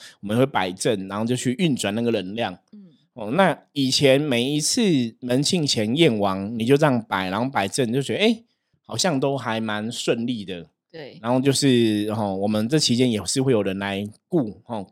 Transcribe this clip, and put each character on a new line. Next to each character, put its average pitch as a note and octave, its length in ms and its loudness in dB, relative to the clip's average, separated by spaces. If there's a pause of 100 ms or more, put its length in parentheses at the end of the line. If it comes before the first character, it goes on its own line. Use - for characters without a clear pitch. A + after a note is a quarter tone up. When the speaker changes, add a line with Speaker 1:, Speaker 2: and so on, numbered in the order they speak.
(200)
Speaker 1:
我 G2+ 80 -12
们 A2 100 0
会 C3 80 4
摆 F#2+ 240 -2
阵， F#2+ 380 -2
然 G2 100 -6
后 A2 60 -2
就 A#2+ 100 0
去 B2 240 -2
运 D#3 160 2
转 G2+ 220 -2
那 A#2 40 -2
个 A#2 120 2
能 G#2 240 -4
量。 G#2 200 -4 (140)
Speaker 2:
嗯。 - 160 -20 (280)
Speaker 1:
哦， A2 180 -8
那 E3+ 260 2 (140)
以 C3+ 180 0
前 C3+ 300 4
每 C3 280 0
一 D3+ 120 0
次 G3 200 -2 (380)
门 B2+ 240 0
庆 D#3 240 0
前 A2+ 300 0
验 D#3 200 4
王， G2 400 -2
你 A2 80 -2
就 C3+ 120 6
这 D#3 100 4
样 B2 220 2
摆， F#2+ 200 -2
然 G#2 160 -2
后 C3+ 60 -4
摆 G#2+ 160 0
阵， A2+ 260 -2
就 C3+ 80 0
觉 B2 160 -4
得， F#3 80 0
哎， A3+ 200 2 (400)
好 A2 120 -10
像 E3 220 0
都 C#3 180 0
还 A#2 240 -4
蛮 G#2+ 300 -4
顺 A#2 340 -2
利 A#2+ 200 -4
的。 F2 240 -12 (200)
Speaker 2:
对。 C#3+ 320 -18
Speaker 1:
然 A2+ 100 -4
后 B2+ 80 2
就 C3+ 140 2
是， A2+ 640 2
哦， G2+ 180 -2
我 G2 140 -2
们 G#2+ 180 0
这 D3+ 120 0
期 B2 180 2
间 B2+ 140 4
也 G#2 160 -2
是 C3+ 160 -2
会 C3 100 2
有 G#2+ 100 4
人 G2 160 -4
来 G2 300 -4 (200)
顾， B2 360 -2
哦， G#2+ 280 -10